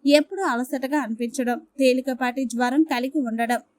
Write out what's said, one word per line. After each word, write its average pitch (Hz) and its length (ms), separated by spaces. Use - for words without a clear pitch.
ఎప్పుడూ 302 380
అలసటగా 262 560
అనిపించడం, 240 600
తేలికపాటి 254 640
జ్వరం 247 380
కలిగి 269 360
ఉండడం. 233 400